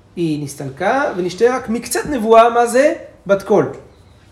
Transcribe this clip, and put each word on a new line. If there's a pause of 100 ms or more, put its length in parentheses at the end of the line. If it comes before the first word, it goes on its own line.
(160)
היא
נסתלקה, (140)
ונשאר
רק
מקצת
נבואה,
מה
זה? (340)
בת
קול. (600)